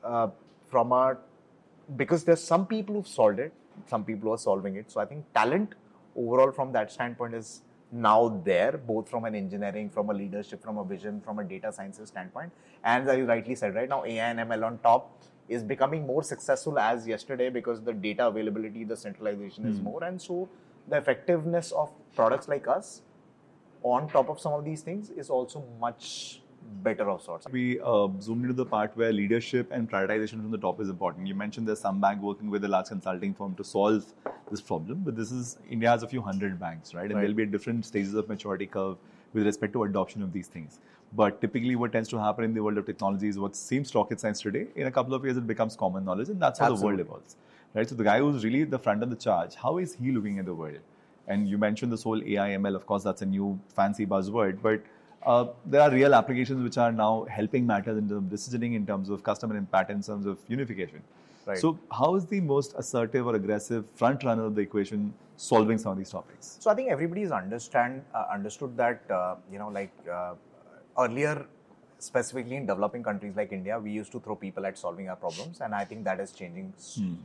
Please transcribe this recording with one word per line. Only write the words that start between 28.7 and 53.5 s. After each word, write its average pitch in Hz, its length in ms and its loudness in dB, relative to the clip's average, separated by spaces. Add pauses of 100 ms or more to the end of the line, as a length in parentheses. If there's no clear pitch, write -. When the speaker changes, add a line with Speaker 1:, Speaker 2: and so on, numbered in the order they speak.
Speaker 2:
where 113 160 4
leadership 117 580 2
and 117 180 -2
prioritization 107 520 0
from 110 100 -6
the 110 60 -2
top 95 240 -2
is 98 80 -2
important. 90 360 -4
You 98 100 -6
mentioned 107 300 -6
there's 107 140 0
some 98 220 0
bank 101 200 2
working 101 280 -4
with 101 160 0
a - 20 -2
large 95 200 2
consulting 95 460 -4
firm 95 220 -8
to 98 80 -10
solve 104 420 2 (460)
this 104 80 -6
problem, 101 460 -4
but 120 100 -4
this 110 160 -6
is, 123 280 -8 (100)
India 117 200 2
has 117 140 6
a 117 60 -8
few 123 120 -4
hundred 98 380 -2
banks, 82 340 -10
right? 87 120 -6
And 104 80 -4
Speaker 1:
Right. 101 80 2
Speaker 2:
there'll 104 140 2
be 110 100 2
different 107 400 -4
stages 101 300 -2
of 107 120 0
maturity 101 380 -4
curve 95 320 -4 (360)
with 107 120 4
respect 104 280 2
to 117 100 2
adoption 101 380 0
of 92 120 -4
these 92 140 -6
things. 76 320 -16 (340)
But 104 260 4
typically 120 380 0
what 117 160 0
tends 113 160 0
to 117 100 -4
happen 107 240 0
in 113 100 0
the 110 80 0
world 107 160 2
of 101 80 -2
technology 101 440 -2
is 98 100 -4
what 101 160 -4
seems - 400 -2
rocket 107 240 2
science 107 220 -2
today, 107 340 -2
in 139 120 -2
a 127 40 -2
couple 127 220 0
of 131 100 -2
years 127 140 0
it 117 100 -4
becomes 113 300 -2
common 95 260 -2
knowledge, 95 240 -2
and 190 140 -4
that's 131 180 2
how 117 140 6
Speaker 1:
Absolutely. 98 300 2
Speaker 2:
the 80 60 -8
world - 120 -14
evolves, - 160 -20 (380)
right? 110 120 2
So 131 80 -8
the 113 80 0
guy 104 160 8
who's 139 240 2
really 127 200 2
at 147 80 -2
the 131 80 -2
front 107 240 2
of 123 60 -2
the 117 60 -4
charge, 87 400 0
how 151 220 -2
is 180 160 -4
he 123 180 -2
looking 104 260 0
at 95 80 -4
the 90 80 -4
world? 78 260 -8 (500)
And 101 180 2
you 101 100 0
mentioned 107 360 2
this 110 100 -6
whole 110 180 0
A 104 160 0
I, 101 140 2
M 98 140 0
L, 98 100 0
of 92 100 -8
course, 101 180 0
that's 98 180 -2
a 101 40 -4
new 98 320 0 (160)